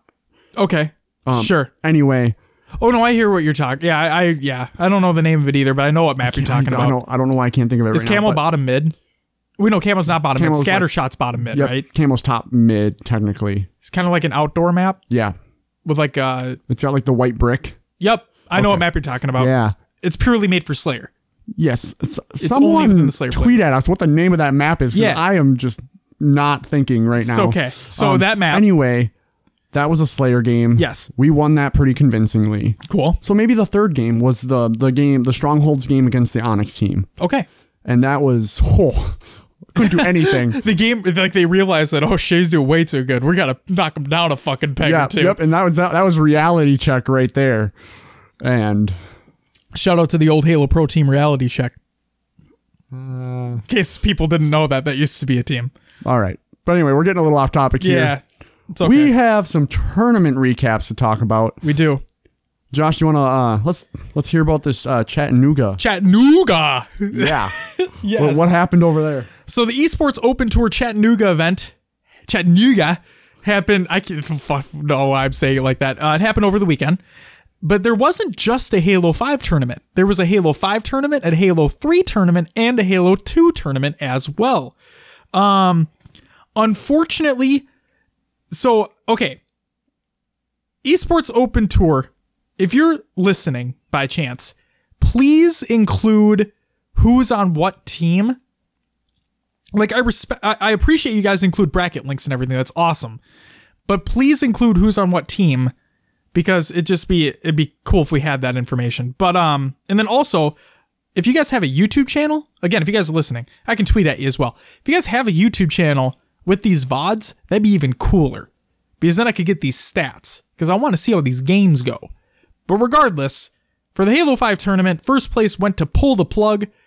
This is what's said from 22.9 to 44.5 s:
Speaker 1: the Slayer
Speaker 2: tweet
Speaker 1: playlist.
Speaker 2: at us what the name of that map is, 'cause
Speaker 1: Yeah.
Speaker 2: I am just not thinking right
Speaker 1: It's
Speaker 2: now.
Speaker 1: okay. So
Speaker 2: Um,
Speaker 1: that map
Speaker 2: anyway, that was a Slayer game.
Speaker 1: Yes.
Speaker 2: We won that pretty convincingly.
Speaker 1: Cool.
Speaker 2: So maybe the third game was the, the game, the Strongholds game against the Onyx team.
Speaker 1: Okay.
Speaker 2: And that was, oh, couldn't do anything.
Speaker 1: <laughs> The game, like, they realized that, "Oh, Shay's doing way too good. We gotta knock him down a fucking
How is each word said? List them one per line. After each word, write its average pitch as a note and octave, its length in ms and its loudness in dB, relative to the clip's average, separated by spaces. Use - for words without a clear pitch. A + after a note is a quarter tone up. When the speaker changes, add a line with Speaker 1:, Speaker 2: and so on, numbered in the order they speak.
Speaker 1:
the D3 60 0
Slayer C3+ 200 -4
Speaker 2:
tweet A#3+ 280 2
Speaker 1:
playlist. G3+ 40 4
Speaker 2:
at D3 100 2
us C3 160 0
what F3+ 100 0
the E3+ 80 0
name E3 260 2
of E3 60 0
that C#3+ 140 0
map D3 280 0
is, B2 120 -2
'cause G3 80 0
Speaker 1:
Yeah. G3+ 160 0
Speaker 2:
I F3+ 180 0
am C#3 220 2
just B2 220 -6
not C#3+ 460 0
thinking B2+ 400 0
right A#2 160 0
Speaker 1:
It's A2+ 160 -2
Speaker 2:
now. G3 80 2
Speaker 1:
okay. C3 240 -2
So G#3 260 0
Speaker 2:
Um, F#3 60 2
Speaker 1:
that G#3 180 0
map F3 200 0
Speaker 2:
anyway, C3 540 2
that D3 180 -2
was D#3+ 120 2
a D3+ 60 0
Slayer B2 340 0
game. A#2 360 2
Speaker 1:
Yes. A#2+ 400 -2
Speaker 2:
We C3+ 120 4
won D3+ 260 2
that C#3+ 180 0
pretty C3+ 200 2
convincingly. A2 840 0
Speaker 1:
Cool. E3 320 0
Speaker 2:
So - 120 -2
maybe A3+ 200 2
the A3 120 0
third G3+ 300 0
game A#2 240 0
was B2 220 0
the, B2+ 280 0
the B2 220 0
game, C#3 320 0
the B2+ 100 0
Strongholds D3 540 0
game C3 200 2
against A#2+ 260 0
the A2+ 80 -2
Onyx G#2+ 340 -2
team. F#2+ 320 -2
Speaker 1:
Okay. F3+ 240 -2
Speaker 2:
And B2 180 2
that C#3 180 0
was, A#2+ 440 0
oh, - 500 0
couldn't F#3 240 2
do - 60 -
anything. D#3+ 460 2
Speaker 1:
<laughs> B3 120 -4
The G#3+ 100 0
game, A3+ 300 0
like, F#3 300 -2
they F#3 120 2
realized F3 460 2
that, D#3 120 0
"Oh, G3+ 120 0
Shay's F3 340 0
doing D3 180 2
way E3 180 2
too C3+ 180 -4
good. B2+ 220 -2
We E3+ 100 2
gotta C#3+ 220 0
knock F3 300 -2
him D3 80 -6
down D#3+ 260 0
a C#3 60 -4
fucking C#3 380 -4